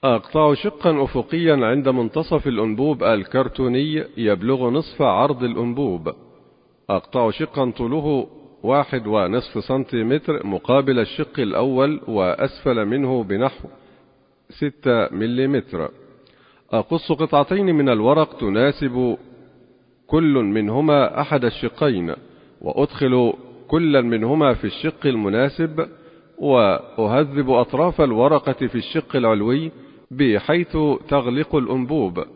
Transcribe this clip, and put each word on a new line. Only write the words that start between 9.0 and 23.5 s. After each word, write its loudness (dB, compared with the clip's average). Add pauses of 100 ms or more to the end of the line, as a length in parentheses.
ونصف -2
سنتيمتر -2
مقابل 0
الشق -4
الأول 0
وأسفل -2
منه -2
بنحو -4 (840)
ستة -2
مليمتر. -2 (840)
أقص -2
قطعتين 0 (100)
من 2
الورق 2
تناسب 0 (920)
كل 2
منهما 2
أحد 0
الشقين، -2 (480)
وأدخل 0 (340)